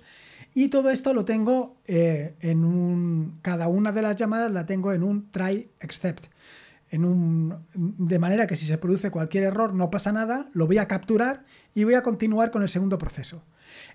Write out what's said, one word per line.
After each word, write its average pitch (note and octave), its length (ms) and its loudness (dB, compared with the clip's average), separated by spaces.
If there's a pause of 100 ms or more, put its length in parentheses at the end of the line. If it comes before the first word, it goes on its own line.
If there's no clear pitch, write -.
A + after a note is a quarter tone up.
(540)
y C4+ 140 2
todo C4+ 220 2
esto C4 240 0
lo G#3+ 100 0
tengo, A#3+ 520 0 (100)
eh, E3 540 0
en E3 240 2
un, F3 760 0
cada E3+ 260 -2
una G#3 240 2
de A3 100 0
las G#3 140 0
llamadas A3+ 340 0
la F3+ 160 -4
tengo F#3+ 260 -2
en F3 100 0
un G3+ 280 -2
try F#3 380 -4 (120)
except, - 460 -8 (640)
en E3 140 0
un, E3 500 2 (200)
de F3+ 440 0
manera G3 280 2
que F3 100 -4
si D#3 80 -6
se D#3 140 0
produce F#3 320 -2
cualquier E3 340 -2
error G3 300 0
no F3+ 160 0
pasa G3+ 200 -2
nada, A3+ 440 -2
lo E3 120 2
voy F#3+ 120 4
a G3+ 100 0
capturar A3+ 560 0 (300)
y G#3 100 2
voy A#3 100 6
a B3 80 6
continuar A3+ 480 2
con A3+ 120 0
el G3 60 0
segundo F#3+ 300 0
proceso. - 460 -10 (500)